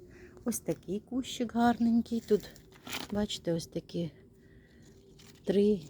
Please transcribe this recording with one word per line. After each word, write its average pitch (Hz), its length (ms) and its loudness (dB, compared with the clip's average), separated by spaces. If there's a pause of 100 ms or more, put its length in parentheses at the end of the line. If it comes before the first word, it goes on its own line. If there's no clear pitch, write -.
(480)
Ось 214 120 -2
такий 180 400 -4
кущик 240 540 -6
гарненький. 233 760 2
Тут, 202 220 2 (640)
бачите, 202 400 -2
ось 165 140 -2
такі 170 440 -6 (1300)
три, 202 460 4